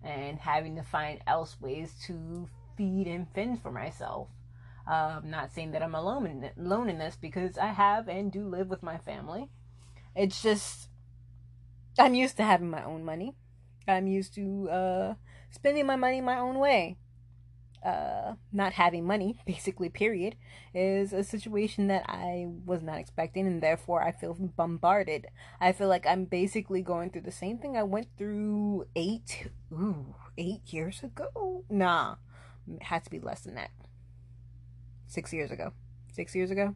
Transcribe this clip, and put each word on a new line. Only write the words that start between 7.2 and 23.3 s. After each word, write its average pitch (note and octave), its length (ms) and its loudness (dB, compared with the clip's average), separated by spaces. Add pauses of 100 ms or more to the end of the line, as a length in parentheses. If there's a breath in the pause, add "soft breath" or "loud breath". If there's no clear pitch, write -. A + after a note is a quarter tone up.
because F3+ 380 -4
I G3+ 100 2
have G3+ 400 6
and F#3+ 220 -2
do G3+ 160 -4
live F#3 220 -2
with F#3 140 -6
my E3 160 -6
family. D3+ 500 -8 (680 loud breath)
It's G3 260 2
just, - 480 2 (1080)
I'm C4 160 10
used C4 220 4
to A#3+ 80 4
having F3 260 6
my D#3 140 -4
own D#3+ 200 -8
money. E3+ 300 -6 (540)
I'm F#3+ 180 4
used F#3+ 300 0
to, G3 340 -4
uh, F#3 440 0 (360 loud breath)
spending C#4+ 360 4
my C4+ 100 2
money B3+ 240 2
my B3+ 180 2
own B3+ 200 0
way. G#3+ 380 4 (880)
Uh, F#3 500 -2 (180)
not G3 200 0
having F3 340 4
money, G#3 400 0
basically, F#3 420 -4
period, G3+ 460 0 (400 loud breath)
is G3 380 2
a G3 100 0
situation G#3 640 0
that G3 220 4
I F3+ 380 -4 (180)
was F3 180 0
not D#3 160 -4
expecting, F3+ 480 -2